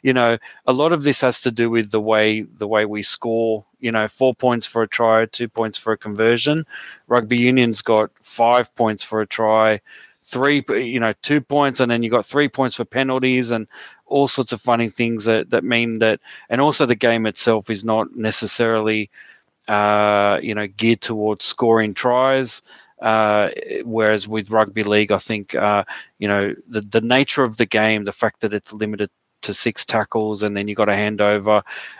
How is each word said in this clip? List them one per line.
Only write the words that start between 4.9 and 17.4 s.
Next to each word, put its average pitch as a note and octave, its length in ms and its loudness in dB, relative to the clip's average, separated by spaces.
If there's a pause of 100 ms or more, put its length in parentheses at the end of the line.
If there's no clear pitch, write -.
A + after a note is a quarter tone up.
two A#2+ 200 -6
points A2 300 -6
for - 160 -4
a G#2+ 60 -4
conversion. A#2 640 0 (420)
Rugby A#2+ 300 2
union's A#2+ 460 2
got G#2+ 280 2 (120)
five A#2+ 540 2
points G#2+ 280 -2
for A2 160 -4
a G#2 60 -2
try, A2 520 2 (460)
three, C#3 460 0
you A#2+ 280 -2
know, A2+ 220 0
two D3 220 0
points, C#3+ 380 0
and A#2+ 100 2
then A#2 120 0
you A2+ 80 -2
got A2+ 140 2
three C#3+ 240 0
points C3 280 -2
for A#2 100 -6
penalties B2+ 640 0
and A2+ 160 -4 (400)
all C#3 200 2
sorts - 260 -4
of A2+ 100 -8
funny A#2 260 0
things A2+ 380 -4
that, A2 240 0
that E2+ 140 0
mean A#2 340 -2
that, A2 200 2 (300)
and A#2+ 140 0
also D3 240 2
the A#2+ 80 4
game A2+ 320 0
itself A2 420 -2